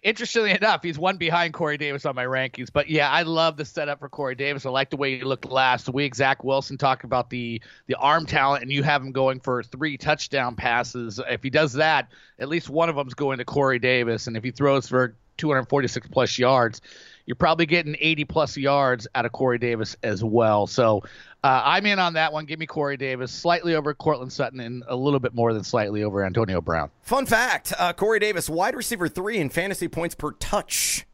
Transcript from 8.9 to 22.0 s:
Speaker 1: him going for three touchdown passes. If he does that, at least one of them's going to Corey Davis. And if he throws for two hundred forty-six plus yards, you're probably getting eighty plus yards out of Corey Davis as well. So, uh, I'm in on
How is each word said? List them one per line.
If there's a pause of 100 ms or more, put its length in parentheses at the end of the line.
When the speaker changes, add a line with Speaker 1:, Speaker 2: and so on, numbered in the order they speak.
Speaker 1:
him
going
for
three
touchdown
passes.
If
he
does
that, (300)
at
least
one
of
them's
going
to
Corey
Davis.
And
if
he
throws
for (200)
two
hundred
forty-six
plus
yards, (460)
you're
probably
getting
eighty
plus
yards
out
of
Corey
Davis
as
well.
So, (400)
uh,
I'm
in
on